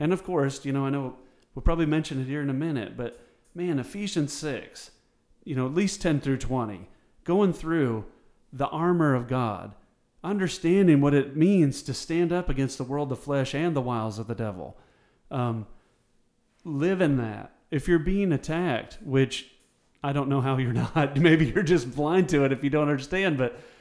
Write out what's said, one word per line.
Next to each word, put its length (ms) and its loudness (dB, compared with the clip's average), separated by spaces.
And 120 0
of 120 -2
course, 400 -2
you 80 -4
know, 140 -2
I 40 -2
know 260 -6
we'll 80 -10
probably 240 2
mention 340 -2
it 60 -6
here 160 -6
in 80 -4
a 40 -2
minute, 420 -4
but 240 -10
man, 240 -2
Ephesians 540 -4
six, 600 -10
you 100 -8
know, 120 0
at 80 -4
least 260 0
ten 200 2
through 180 0
twenty, 500 -4
going 280 4
through 540 -2
the 180 -4
armor 460 2
of 140 -2
God, 460 -4
understanding 760 4
what 140 4
it 220 2
means 460 4
to 100 -8
stand 400 -2
up 160 -2
against 300 -2
the 60 -6
world, 240 -4
the 80 -4
flesh, 380 -2
and 220 0
the 60 2
wiles 360 -4
of 80 -8
the 80 -6
devil. 420 -8
Um, 360 -4
live 380 0
in 160 4
that. 340 -6
If 160 -2
you're 120 6
being 340 0
attacked, 720 -2
which 480 0
I 100 -2
don't 160 -2
know 120 2
how 160 0
you're 160 0
<laughs> 220 -2
not, 220 0
maybe 300 6
you're 160 0
just 320 2
blind 360 2
to 140 4
it 80 2
if 120 -2
you 60 0
don't 180 2
understand, 480 0
but 240 -2